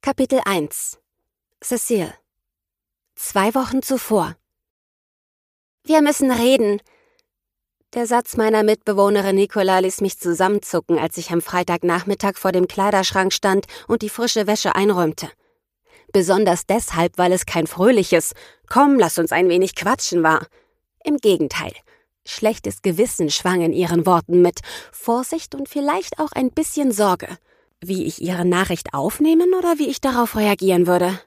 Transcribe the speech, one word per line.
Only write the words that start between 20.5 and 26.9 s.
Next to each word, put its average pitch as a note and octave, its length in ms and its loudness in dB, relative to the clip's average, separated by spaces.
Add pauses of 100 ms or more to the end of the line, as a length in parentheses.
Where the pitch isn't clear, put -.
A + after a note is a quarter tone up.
Im D4 140 -2
Gegenteil. - 540 0 (540)
Schlechtes - 540 -6
Gewissen F#3 480 -2
schwang F3+ 320 -2
in E3 140 0
ihren E3+ 320 0
Worten F3 340 4
mit, F3 200 2 (320)
Vorsicht B3+ 640 -6
und C#4 140 -10
vielleicht D4 500 -4
auch D4+ 140 -4
ein B3+ 200 -2
bisschen D4 380 -2